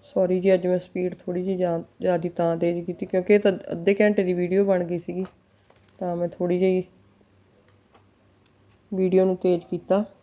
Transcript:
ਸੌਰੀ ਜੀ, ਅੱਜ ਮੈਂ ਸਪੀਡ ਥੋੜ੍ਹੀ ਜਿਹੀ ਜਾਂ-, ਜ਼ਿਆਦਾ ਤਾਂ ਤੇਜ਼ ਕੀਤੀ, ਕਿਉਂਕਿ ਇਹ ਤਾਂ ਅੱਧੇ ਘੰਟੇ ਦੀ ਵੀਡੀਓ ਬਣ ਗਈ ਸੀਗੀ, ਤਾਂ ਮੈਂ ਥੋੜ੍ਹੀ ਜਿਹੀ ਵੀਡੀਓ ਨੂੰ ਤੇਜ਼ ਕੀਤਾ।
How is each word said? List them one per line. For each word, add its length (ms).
ਸੌਰੀ 340
ਜੀ, 140
ਅੱਜ 140
ਮੈਂ 120
ਸਪੀਡ 360
ਥੋੜ੍ਹੀ 280
ਜਿਹੀ 140
ਜਾਂ-, 240
ਜ਼ਿਆਦਾ 280
ਤਾਂ 280
ਤੇਜ਼ 280
ਕੀਤੀ, 200
ਕਿਉਂਕਿ 280
ਇਹ 60
ਤਾਂ 120
ਅੱਧੇ 240
ਘੰਟੇ 280
ਦੀ 100
ਵੀਡੀਓ 320
ਬਣ 180
ਗਈ 160
ਸੀਗੀ, 260
ਤਾਂ 160
ਮੈਂ 140
ਥੋੜ੍ਹੀ 300
ਜਿਹੀ 240
ਵੀਡੀਓ 340
ਨੂੰ 120
ਤੇਜ਼ 280
ਕੀਤਾ। 380